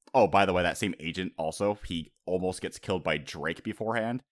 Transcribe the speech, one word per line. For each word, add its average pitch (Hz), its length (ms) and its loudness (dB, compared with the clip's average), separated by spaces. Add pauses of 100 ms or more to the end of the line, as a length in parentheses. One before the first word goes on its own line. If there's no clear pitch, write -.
(140)
oh, 113 140 8
by 98 180 6
the 95 80 4
way, 90 80 4
that 85 160 2
same 101 220 -2
agent 90 400 -6
also, 101 480 -2
he 80 240 -6 (160)
almost 92 340 -2
gets 90 160 -8
killed 92 260 -4
by 80 140 0
Drake 76 460 -8
beforehand 113 580 -2 (100)